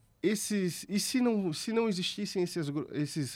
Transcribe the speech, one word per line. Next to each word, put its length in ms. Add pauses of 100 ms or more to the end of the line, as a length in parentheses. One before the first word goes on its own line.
(220)
esses, 640
e 120
se 220
não, 320
se 200
não 160
existissem 540
esses 260
agro-, 220
esses 440